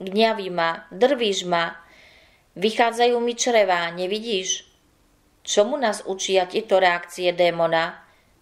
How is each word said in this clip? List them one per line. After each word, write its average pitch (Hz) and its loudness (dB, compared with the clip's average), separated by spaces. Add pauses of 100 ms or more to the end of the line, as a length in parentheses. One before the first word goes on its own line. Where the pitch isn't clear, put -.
gňaví 202 0
ma, 170 -2
drvíš 202 0
ma, 170 -2 (800)
vychádzajú 233 2
mi 240 -2
črevá, 185 2
nevidíš?“ 185 -6 (800)
Čomu 233 2
nás 220 -2
učia 190 0
tieto 190 2
reakcie 175 0
démona? 170 0 (400)